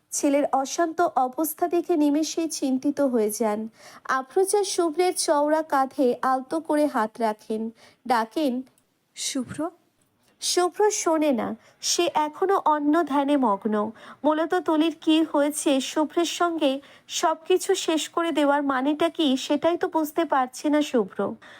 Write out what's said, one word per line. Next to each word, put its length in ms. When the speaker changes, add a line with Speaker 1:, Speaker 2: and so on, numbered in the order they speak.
Speaker 1:
ছেলের 420
অশান্ত 480
অবস্থা 680
দেখে 280
নিমেষেই 520
চিন্তিত 520
হয়ে 300
যান। 380
আফরোজা 600
শুভ্রের 500
চওড়া 480
কাঁধে 600
আলতো 380
করে 260
হাত 240
রাখেন, 500
ডাকেন, 540
Speaker 2:
"শুভ্র।" 560
Speaker 1:
শুভ্র 500
শোনে 420
না, 240
সে 340
এখনো 500
অন্য 420
ধ্যানে 300
মগ্ন। 540
মূলত 300
তুলির 460
কি 320
হয়েছে, 480
শুভ্রের 440
সঙ্গে 560
সবকিছু 680
শেষ 340
করে 240
দেওয়ার 300
মানেটা 460
কি, 280
সেটাই 400
তো 120
বুঝতে 360
পারছে 460
না 120
শুভ্র। 520